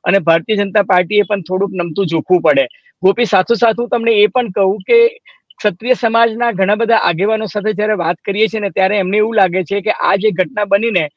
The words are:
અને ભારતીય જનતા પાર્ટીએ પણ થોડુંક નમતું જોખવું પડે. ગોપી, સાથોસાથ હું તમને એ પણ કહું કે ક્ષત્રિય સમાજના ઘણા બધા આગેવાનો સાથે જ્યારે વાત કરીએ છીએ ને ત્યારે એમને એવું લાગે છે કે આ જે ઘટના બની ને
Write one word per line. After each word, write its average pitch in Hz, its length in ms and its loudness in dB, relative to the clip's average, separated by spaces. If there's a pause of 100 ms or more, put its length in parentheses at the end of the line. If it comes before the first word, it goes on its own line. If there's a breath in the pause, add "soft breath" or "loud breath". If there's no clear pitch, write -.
અને 190 160 2
ભારતીય 170 360 0
જનતા 202 260 0
પાર્ટીએ 190 400 0
પણ 202 200 -2
થોડુંક 190 320 -4
નમતું 175 320 -4
જોખવું 165 360 0
પડે. 139 260 2 (340 soft breath)
ગોપી, 196 240 2
સાથોસાથ 214 540 2
હું 240 100 -6
તમને 233 220 0
એ 208 160 4
પણ 240 220 -2
કહું 196 300 0
કે 233 280 4 (500 soft breath)
ક્ષત્રિય 214 360 0
સમાજના 233 580 0
ઘણા 196 240 0
બધા 226 200 0
આગેવાનો 202 500 0
સાથે 208 280 -4
જ્યારે 214 200 -2
વાત 175 240 -2
કરીએ 208 300 -2
છીએ 214 120 -6
ને 208 100 -4
ત્યારે 190 280 0
એમને 190 200 -2
એવું 220 180 0
લાગે 185 280 2
છે 196 180 -4
કે 202 100 0
આ 170 240 0
જે 202 160 0
ઘટના 180 340 -2
બની 208 260 0
ને 165 260 -2